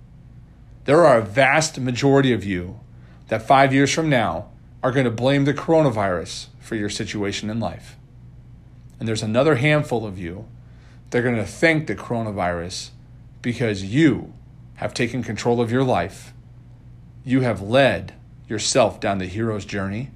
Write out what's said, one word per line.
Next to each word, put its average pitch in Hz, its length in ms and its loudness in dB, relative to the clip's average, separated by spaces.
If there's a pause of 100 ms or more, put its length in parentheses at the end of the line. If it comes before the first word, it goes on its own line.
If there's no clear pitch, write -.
(840)
There 160 200 6
are 131 120 8
a 113 40 4
vast 135 580 2
majority 135 540 4
of 98 100 -2
you 90 360 -6 (480)
that 110 180 -4
five 135 280 6
years 139 200 2
from 160 160 -2
now 101 380 0 (340)
are 127 100 0
gonna 123 200 0
blame 135 340 0
the 143 80 0
coronavirus 107 920 0 (120)
for - 160 -10
your 104 140 -2
situation 101 600 -6
in 113 100 -4
life. - 380 -8 (1000)
And 110 80 -6
there's 110 160 -4
another 127 320 2
handful 143 500 0
of 92 120 -10
you 90 300 -10 (640)
that 123 100 -2
are 123 100 0
gonna 110 160 -2
thank 156 420 0
the 104 80 -6
coronavirus 95 920 -6 (520)
because 113 420 -4
you 104 500 0 (420)
have - 180 -8
taken 120 300 -4
control 120 380 -2
of 110 100 -2
your 131 120 2
life. 98 500 -2 (880)
You 127 180 2
have 110 200 -2
led 101 520 2 (340)
yourself 110 520 0
down 98 200 -2
the 92 80 -4
hero's 107 380 -6
journey, 101 500 -6